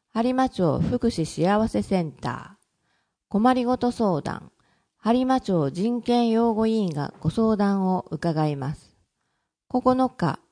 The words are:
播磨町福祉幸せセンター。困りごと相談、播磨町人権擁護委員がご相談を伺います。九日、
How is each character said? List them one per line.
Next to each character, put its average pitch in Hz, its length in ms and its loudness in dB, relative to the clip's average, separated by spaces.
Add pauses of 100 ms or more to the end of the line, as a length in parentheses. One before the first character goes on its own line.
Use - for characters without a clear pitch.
(140)
播 240 200 0
磨 262 160 0
町 160 280 0
福 240 280 0
祉 175 180 -2
幸 208 440 0
せ 208 120 -2
セ 190 220 0
ン 156 100 -6
タ - 480 -10
ー。 - 60 -20 (640)
困 233 240 2
り 247 100 -2
ご 247 140 0
と 240 140 0
相 185 280 0
談、 - 320 -10 (500)
播 247 220 2
磨 254 160 2
町 160 300 0
人 226 320 -4
権 240 260 2
擁 226 240 2
護 220 140 0
委 220 60 0
員 208 180 0
が 143 300 -6
ご 165 100 0
相 220 260 2
談 196 300 2
を 185 240 0
伺 156 380 -2
い 147 80 -2
ま 139 180 -6
す。 - 200 -20 (720)
九 254 280 2
日、 254 460 0 (100)